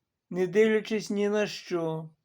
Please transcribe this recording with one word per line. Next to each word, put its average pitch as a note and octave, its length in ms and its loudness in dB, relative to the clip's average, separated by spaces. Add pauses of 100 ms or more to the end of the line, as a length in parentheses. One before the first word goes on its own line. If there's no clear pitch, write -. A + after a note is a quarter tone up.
(300)
не F3+ 180 0
дивлячись G#3+ 640 2
ні G3+ 200 0
на G#3 180 0
що. D#3+ 640 -6 (160)